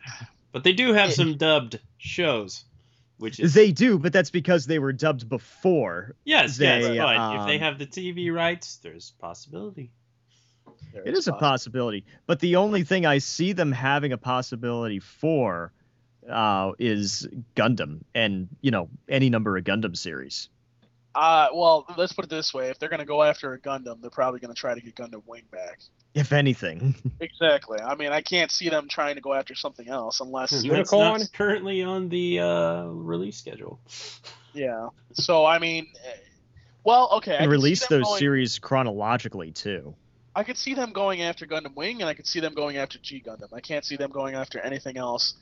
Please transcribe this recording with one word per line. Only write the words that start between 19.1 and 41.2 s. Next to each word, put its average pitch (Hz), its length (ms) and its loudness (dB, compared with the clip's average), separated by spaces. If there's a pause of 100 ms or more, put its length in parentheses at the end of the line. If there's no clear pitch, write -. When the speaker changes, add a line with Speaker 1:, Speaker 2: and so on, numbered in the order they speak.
Speaker 3:
number 110 280 2
of 87 80 -4
Gundam 101 300 0
series. 71 540 -10 (640)
Speaker 2:
Uh, 156 400 6
well, 165 320 4 (120)
let's 180 160 0
put 190 120 -6
it 143 40 -16
this 156 240 -4
way. 131 160 -4
If 131 100 -10
they're 156 100 -4
gonna 151 160 -4
go 147 160 2
after 143 320 2
a 127 60 -14
Gundam, 127 420 -8
they're 120 80 -14
probably 127 300 -2
gonna 117 160 -14
try 123 180 -4
to 120 80 -10
get 117 140 -20
Gundam 117 320 -14
Wing 117 240 -20
back. 90 280 -12 (360)
Speaker 3:
If 143 180 0
anything. 127 680 2
<laughs> - 60 -10 (160)
Speaker 2:
Exactly. 147 600 0
I 131 140 -4
mean, 147 180 -6
I 151 80 0
can't 170 280 0
see 170 200 -2
them 151 180 -2
trying 147 280 -4
to 135 60 -14
go 135 120 -2
after 135 200 -4
something 123 360 -12
else 120 320 -6
unless 131 300 -6
Speaker 1:
Hmm, 143 40 0
that's 120 80 -2 (300)
Speaker 4:
Unicorn? 208 260 6
Speaker 1:
not... 214 140 -6
currently 196 500 -2
on 185 240 -4
the, 175 320 -2
uh, 170 460 0
release 85 500 -6
schedule. - 460 -16 (720)
Speaker 2:
Yeah. 120 340 -4 (240)
So, 160 340 4
I 165 140 6
mean, 165 280 -4 (180)
eh, 127 60 -14 (760)
well, 240 320 8
okay, 202 160 -2
I 143 60 2
Speaker 3:
And - 20 6
Speaker 2:
can 151 80 4
see - 20 6
Speaker 3:
release 147 300 4
Speaker 2:
them 147 180 4
Speaker 3:
those 123 80 2
Speaker 2:
going 104 120 0
Speaker 3:
series 135 400 0
chronologically, 107 920 -2
too. 80 440 -8 (380)
Speaker 2:
I 214 120 -2
could 247 120 -10
see 269 180 -6
them 240 180 -6
going 196 280 -2